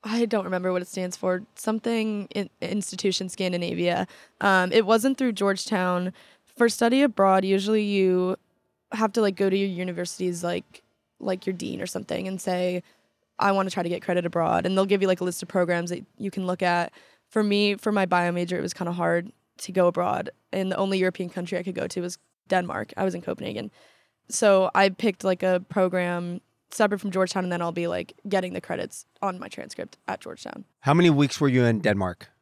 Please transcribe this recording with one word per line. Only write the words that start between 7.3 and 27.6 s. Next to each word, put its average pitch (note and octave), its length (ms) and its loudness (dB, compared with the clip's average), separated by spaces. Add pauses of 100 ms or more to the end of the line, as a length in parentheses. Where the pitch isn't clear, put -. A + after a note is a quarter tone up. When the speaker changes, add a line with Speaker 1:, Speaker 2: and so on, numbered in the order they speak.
Speaker 1:
usually G3 400 2
you F#3 520 2 (560)
have G#3+ 200 0
to, A#3 80 0
like, G3+ 160 2
go G3 120 2
to F#3+ 80 2
your G3 120 2
university's, F3 760 -4
like, F3 400 -6 (380)
like, F#3 260 -4
your F#3+ 80 -2
dean - 260 -8
or F#3+ 60 -6
something - 400 -6
and F#3+ 140 -8
say, F3+ 420 -2 (560)
"I G3 140 2
wanna F#3+ 180 2
try F#3 140 -4
to F3 40 -2
get F3 140 -4
credit F3 240 0
abroad." E3+ 400 0
And F#3+ 100 0
they'll F#3+ 100 4
give G3 160 2
you, F#3+ 60 2
like, F#3 120 2
a F3+ 40 -2
list F3+ 180 -4
of F3+ 60 -12
programs F3 420 0
that F3+ 140 -8 (140)
you G3+ 120 -6
can F#3+ 160 -6
look F3+ 160 -2
at. F3 300 0 (360)
For A3 160 0
me, G3+ 320 2
for G#3 160 -2
my G3+ 120 2
bio F3 280 2
major, F3 260 -2
it - 40 -4
was F3 120 -6
kinda F3 180 -6
hard F3 400 0 (260)
to - 140 -12
go F3+ 140 4
abroad. F3 440 0 (220)
And F#3+ 200 -2
the - 40 -2
only G3 220 0
European F#3 320 0
country F3+ 280 -6
I F3+ 40 -6
could F3+ 140 -8
go - 100 -4
to F#3 140 -6
was F3 180 -8 (300)
Denmark. - 480 -2
I F#3+ 80 -2
was F#3 100 0
in F3 80 -8
Copenhagen. G3+ 480 -8 (580)
So F#3+ 460 4
I G3 140 6
picked, G3 360 -2
like, F#3 180 0
a F#3 260 0
program F3 720 -2 (300)
separate G3+ 300 2
from G3+ 100 -6
Georgetown, F#3 340 0
and F3+ 80 -2
then F3 100 -2